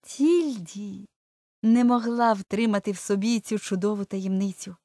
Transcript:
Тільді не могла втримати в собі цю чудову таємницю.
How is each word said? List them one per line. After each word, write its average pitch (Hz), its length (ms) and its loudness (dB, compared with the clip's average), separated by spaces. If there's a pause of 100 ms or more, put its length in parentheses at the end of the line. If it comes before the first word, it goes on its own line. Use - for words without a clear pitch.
Тільді 208 1080 -2 (540)
не 233 200 6
могла 233 500 2
втримати 202 580 -2
в 180 60 -4
собі 208 420 0
цю 208 200 -4
чудову 202 460 -2
таємницю. 190 800 -4